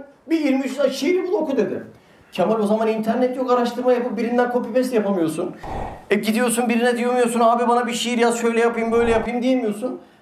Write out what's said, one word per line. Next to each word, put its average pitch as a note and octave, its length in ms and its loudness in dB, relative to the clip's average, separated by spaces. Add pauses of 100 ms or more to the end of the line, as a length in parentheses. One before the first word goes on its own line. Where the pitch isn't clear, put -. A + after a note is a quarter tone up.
(300)
bir D#4+ 100 2
yirmi C4+ 200 2
üç B3 100 -4
Nisan C#4 180 0
şiiri F4+ 400 0
bul - 40 -2
oku." - 240 -2
dedi. - 260 -2 (500)
Kemal G#3+ 280 0
o G3+ 60 0
zaman A3 220 0
internet B3 480 -2
yok, B3+ 140 -2
araştırma B3 420 0
yapıp A#3 240 -2
birinden A#3+ 360 0
copy B3 260 -2
paste B3 180 0
yapamıyorsun. F#3 600 -2 (540)
E G#3 40 4
gidiyorsun A3 540 0
birine A#3+ 280 2
diyemiyorsun, A#3+ 440 0
"Abi A#3 280 4
bana A#3+ 180 2
bir A#3 60 -4
şiir A#3 260 -2
yaz, A3+ 220 2
şöyle A3+ 200 2
yapayım, A3+ 320 0
böyle A#3 180 2
yapayım." A3+ 320 0
diyemiyorsun. B3+ 580 -2 (220)